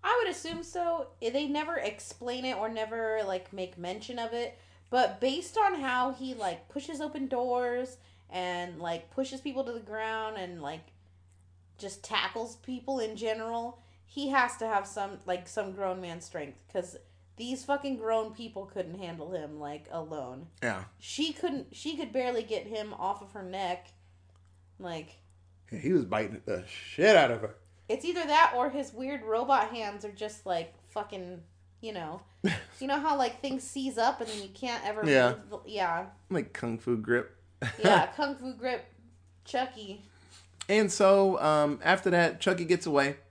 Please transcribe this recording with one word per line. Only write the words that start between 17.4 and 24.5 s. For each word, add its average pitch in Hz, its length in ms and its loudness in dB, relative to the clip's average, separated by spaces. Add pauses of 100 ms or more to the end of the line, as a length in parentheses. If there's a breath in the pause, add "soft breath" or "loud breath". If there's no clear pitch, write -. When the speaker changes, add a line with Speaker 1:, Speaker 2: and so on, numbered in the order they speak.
Speaker 1:
fucking 277 320 -2
grown 220 360 0
people 220 320 -10
couldn't 185 340 -8
handle 170 320 -8
him, 151 280 -8
like, 147 320 -10
alone. 151 560 -8 (160)
Speaker 2:
Yeah. 98 220 -4 (140)
Speaker 1:
She 302 340 -4
couldn't, - 420 -6
she 311 220 -8
could 277 160 -6
barely 247 300 0
get 214 220 -4
him 214 280 -6
off 196 280 -4
of 196 120 -20
her 202 100 -10
neck. 185 460 -6 (880)